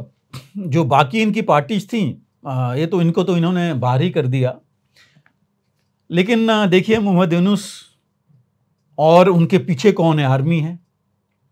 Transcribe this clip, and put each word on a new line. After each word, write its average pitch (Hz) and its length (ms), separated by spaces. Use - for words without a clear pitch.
जो 165 260
बाकी 143 380
इनकी 214 200
पार्टीज 170 520
थीं, 196 220
अ, 127 300
ये 151 100
तो, 175 160
इनको 170 220
तो 180 140
इन्होंने 175 360
बाहर 127 280
ही 131 80
कर 131 180
दिया। 127 320
लेकिन, 220 380
अ, 214 160
देखिए, 185 340
मोहम्मद 185 340
यूनुस 190 480
और 170 300
उनके 180 280
पीछे 165 340
कौन 165 280
है, 143 60
आर्मी 135 340
है। 170 200